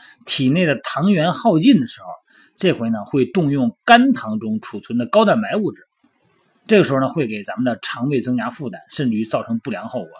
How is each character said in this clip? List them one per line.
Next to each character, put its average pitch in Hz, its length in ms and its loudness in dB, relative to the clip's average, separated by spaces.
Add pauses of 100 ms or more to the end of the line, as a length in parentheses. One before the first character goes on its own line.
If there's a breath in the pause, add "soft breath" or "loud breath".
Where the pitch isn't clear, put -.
(260 soft breath)
体 131 240 0
内 175 160 2
的 143 100 2
糖 156 360 -2
原 170 220 2
耗 196 240 2
尽 208 220 6
的 120 80 -4
时 - 140 -14
候， - 60 -18 (480 soft breath)
这 180 160 0
回 117 180 -2
呢， 110 160 -2
会 131 200 0
动 151 240 0
用 135 340 0
肝 240 300 6
糖 - 260 -6
中 110 220 -4
储 - 180 -12
存 113 180 -6
的 120 100 -2
高 220 180 4
蛋 147 160 2
白 104 140 -4
物 202 160 -2
质。 - 100 -16 (880)
这 214 100 4
个 180 60 6
时 - 100 -2
候 131 60 2
呢， 131 80 0
会 139 180 -2
给 107 160 -8
咱 - 140 -12
们 123 80 -2
的 120 180 0
肠 - 260 -6
胃 139 140 0
增 127 160 -2
加 113 120 -2
负 123 200 -10
担， 90 100 -16 (120)
甚 135 180 -2
至 110 80 -2
于 110 80 -2
造 110 180 -4
成 117 160 -4
不 127 120 -10
良 107 180 -8
后 123 120 -8
果。 87 180 -14